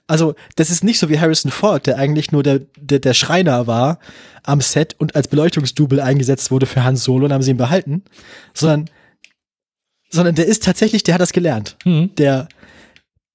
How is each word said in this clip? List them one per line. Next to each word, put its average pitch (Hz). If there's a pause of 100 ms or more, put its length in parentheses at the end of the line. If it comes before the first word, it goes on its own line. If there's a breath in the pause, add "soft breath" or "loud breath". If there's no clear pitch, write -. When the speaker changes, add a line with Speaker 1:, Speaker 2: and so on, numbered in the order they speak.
Speaker 1:
Also, 156 (220 loud breath)
das 160
ist 175
nicht 226
so 165
wie 151
Harrison 156
Ford, 196
der 123
eigentlich 147
nur 147
der, 139 (160)
der, 143
der 127
Schreiner 151
war 123 (460 loud breath)
am 139
Set -
und 156
als 143
Beleuchtungsdouble 147
eingesetzt 135
wurde 131
für 127
Han 131
Solo 127
und 143
haben 135
sie 131
ihn 123
behalten, 143 (520 loud breath)
sondern, 156 (1200 soft breath)
sondern 170
der 165
ist 220
tatsächlich, 214
der 170
hat 180
das 175
gelernt. 143
Speaker 2:
Mhm. 175
Speaker 1:
Der, 139 (880 soft breath)